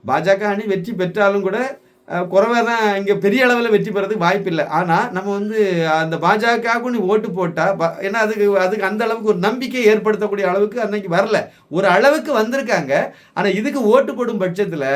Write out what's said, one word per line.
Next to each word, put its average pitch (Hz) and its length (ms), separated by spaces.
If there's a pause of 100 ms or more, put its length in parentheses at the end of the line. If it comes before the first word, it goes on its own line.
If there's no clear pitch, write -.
பாஜக 165 360
அணி 208 220
வெற்றி 190 280
பெற்றாலும் 196 500
கூட, 233 380 (280)
அஹ், 180 180
குறைவா 226 380
தான், 220 320
இங்க 196 180
பெரிய 208 320
அளவுல 240 240
வெற்றி 202 200
பெறதுக்கு 202 280
வாய்ப்பு 185 300
இல்ல. 165 180
ஆனா 175 460
நம்ம 190 200
வந்து 202 560
அந்த 160 280
பாஜகவுக்கு 233 760
நீ 240 80
ஓட்டு 214 320
போட்டா 175 420
ப-, 165 280
ஏன்னா 196 120
அதுக்கு, 208 460
அதுக்கு 190 280
அந்த 214 180
அளவுக்கு 220 240
ஒரு 190 100
நம்பிக்கை 240 480
ஏற்படுத்தக்கூடிய 208 560
அளவுக்கு 202 380
அன்னைக்கு 202 300
வரல. 196 360 (240)
ஒரு 185 160
அளவுக்கு 262 520
வந்திருக்காங்க. 214 540 (420)
ஆனா 202 140
இதுக்கு 226 340
ஓட்டு 247 320
போடும் 233 260
பட்சத்துல 175 440 (120)